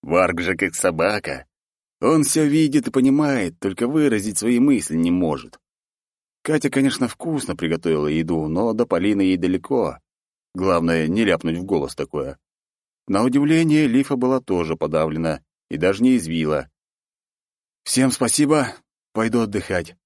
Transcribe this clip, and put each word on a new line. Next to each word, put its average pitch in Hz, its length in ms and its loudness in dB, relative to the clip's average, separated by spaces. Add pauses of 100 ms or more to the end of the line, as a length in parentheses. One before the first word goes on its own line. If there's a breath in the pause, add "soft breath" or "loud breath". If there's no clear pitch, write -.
Варг 85 380 2
же 87 160 -2
как 87 200 -2
собака. 82 680 -2 (560)
Он 151 220 4
всё 156 220 2
видит 147 420 2
и 117 40 -6
понимает, 135 680 0
только 101 280 -4
выразить 117 500 0
свои 120 220 0
мысли 120 360 2
не 85 160 0
может. 78 480 -2 (840)
Катя, 151 260 0
конечно, 135 400 0
вкусно 143 460 -6
приготовила 80 520 0
еду, 80 400 0
но 101 260 0
до 113 120 0
Полины 98 360 0
ей 92 160 2
далеко. 90 600 -2 (580)
Главное, 85 520 0
не 104 180 0
ляпнуть 85 320 0
в 90 60 -8
голос 80 320 -4
такое. 69 440 -8 (680)
На 98 160 0
удивление, 151 640 2
Лифа 135 280 0
была 127 240 0
тоже 85 380 -2
подавлена 78 640 -2 (280)
и - 80 -8
даже 98 260 0
не 127 120 4
извила. 80 540 -2 (1120)
«Всем 131 280 0
спасибо, 139 640 0 (400)
пойду 113 280 0
отдыхать». 98 540 -4 (100)